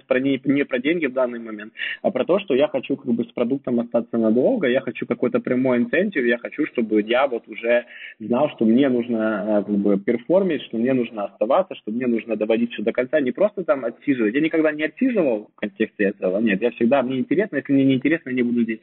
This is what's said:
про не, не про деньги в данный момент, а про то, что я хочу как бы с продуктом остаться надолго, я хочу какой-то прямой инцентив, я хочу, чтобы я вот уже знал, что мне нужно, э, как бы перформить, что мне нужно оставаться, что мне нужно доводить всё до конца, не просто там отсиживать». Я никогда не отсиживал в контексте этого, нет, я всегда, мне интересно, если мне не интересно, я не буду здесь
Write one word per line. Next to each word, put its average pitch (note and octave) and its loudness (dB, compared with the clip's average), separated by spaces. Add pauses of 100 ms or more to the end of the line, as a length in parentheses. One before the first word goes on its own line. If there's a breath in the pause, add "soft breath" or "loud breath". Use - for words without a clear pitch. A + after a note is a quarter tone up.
про B2+ 2
не, C3+ 0
не C#3 2
про C3 -4
деньги D#3 -2
в B2+ -2
данный B2 -2
момент, A2 -12 (300 loud breath)
а - 0
про - -2
то, F3+ 2
что E3+ -2
я C#3 4
хочу C3+ -4
как C3 -4
бы A#2+ 0
с - -8
продуктом B2 -2
остаться A#2 -2
надолго, C3 2
я B2 2
хочу - -8
какой-то A#2+ 0
прямой B2+ 0
инцентив, C#3+ 0
я A#2 2
хочу, A#2+ -6
чтобы G#2+ 0
я A#2+ 2
вот A#2 -6
уже A#2 0 (340 loud breath)
знал, A#2+ 0
что - 0
мне B2 6
нужно, A2 0
э, - -4
как G#2 -2
бы G2+ 2
перформить, D#3 0
что - -10
мне B2 2
нужно A2+ -2
оставаться, C3+ 0
что - -12
мне B2 -4
нужно A2 -2
доводить A2+ 0
всё G#2+ -8
до A2 0
конца, C3 0
не B2+ -2
просто G3+ -2
там C#3 0
отсиживать». A#2+ 0
Я C#3+ 2
никогда D#3 2
не D3+ -6
отсиживал D#3 0
в - -20
контексте G#2+ -2
этого, F#2+ 0
нет, G#2 2
я A#2+ 2
всегда, B2 2
мне C3 -4
интересно, D3+ 0
если - -2
мне C3+ 4
не C3+ 4
интересно, C#3+ 0
я B2+ -4
не B2+ 0
буду A#2+ 0
здесь A2 -4